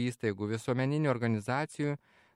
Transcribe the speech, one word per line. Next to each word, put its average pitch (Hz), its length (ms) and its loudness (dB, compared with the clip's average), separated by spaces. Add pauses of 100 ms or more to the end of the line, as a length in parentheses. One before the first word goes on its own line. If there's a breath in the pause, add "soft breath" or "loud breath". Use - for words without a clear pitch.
įstaigų, 104 480 -2
visuomeninių 135 560 0
organizacijų, 123 880 0 (380 soft breath)